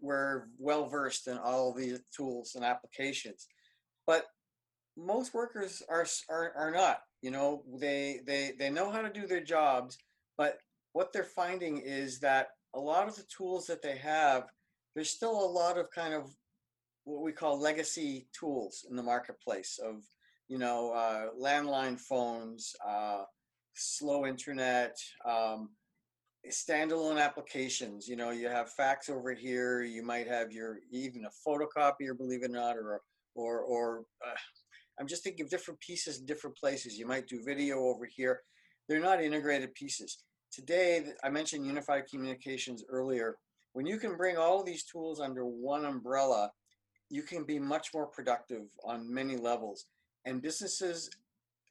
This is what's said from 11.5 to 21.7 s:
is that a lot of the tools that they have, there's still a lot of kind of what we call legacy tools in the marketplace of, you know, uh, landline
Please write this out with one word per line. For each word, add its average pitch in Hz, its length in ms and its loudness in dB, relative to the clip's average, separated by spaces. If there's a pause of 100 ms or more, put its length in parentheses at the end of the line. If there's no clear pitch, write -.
is 135 400 -4
that 135 300 4 (260)
a 131 40 -2
lot 165 280 4
of 208 80 -8
the 196 100 -16 (100)
tools 185 320 -4
that 170 140 -4
they 139 160 -4
have, 143 500 4 (480)
there's 156 140 -2
still 226 340 2
a 180 80 4
lot 175 260 4
of 170 140 0
kind 165 220 -2
of 139 180 -4 (720)
what 147 180 -6
we 160 80 0
call 147 280 2
legacy 151 680 0 (100)
tools 131 520 -4
in 123 60 -6
the 123 80 -2
marketplace 120 800 -2
of, 107 200 -8 (440)
you 131 100 -6
know, 120 340 2
uh, 113 360 2 (120)
landline 135 600 2